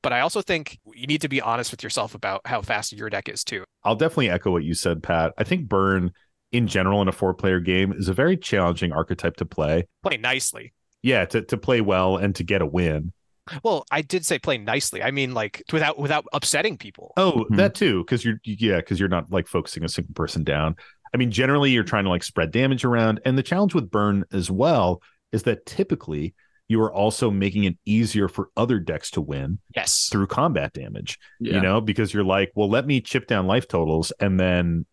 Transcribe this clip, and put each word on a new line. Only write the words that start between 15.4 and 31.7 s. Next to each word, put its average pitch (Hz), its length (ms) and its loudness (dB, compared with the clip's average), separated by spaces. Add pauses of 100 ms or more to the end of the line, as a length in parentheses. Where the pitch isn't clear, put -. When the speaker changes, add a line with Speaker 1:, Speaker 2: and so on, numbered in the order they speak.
Speaker 1:
without, 156 280 0
without 147 340 -2
upsetting 151 460 -2
people. - 400 -20
Speaker 2:
Oh, 185 140 4
Speaker 3:
Mm-hmm. 110 240 2
Speaker 2:
that 196 180 4
too, 104 300 2
'cause 117 200 0
you're, 113 200 -2
yeah, 107 360 0
'cause 90 180 -2
you're 98 120 2
not, 85 200 -2
like, 90 180 0
focusing 80 360 -4
a - 40 -4
single - 260 -8
person 80 300 -4
down. 76 320 0 (360)
I 127 60 -2
mean, 123 120 2
generally 135 420 2
you're 113 120 2
trying 104 200 0
to, 95 60 2
like, 87 140 0
spread 80 280 -2
damage 131 340 2
around, 113 400 2
and 131 100 2
the 135 60 2
challenge 190 320 0
with 123 160 0
burn 104 420 2
as 92 180 -2
well 98 520 2 (300)
is 110 100 0
that - 240 -2
typically 78 680 -4 (340)
you 110 120 2
are 107 120 2
also 107 380 2
making 98 340 0
it 87 200 0
easier 107 440 2
for - 280 -6
other 117 240 2
decks 80 320 -6
to - 80 -4
win 71 380 -6 (180)
Speaker 1:
Yes. - 340 -2
Speaker 2:
through 98 160 2
combat 131 460 -2
damage, 52 440 -12 (220)
Speaker 3:
Yeah. - 160 -2
Speaker 2:
you 95 60 2
know, 95 200 2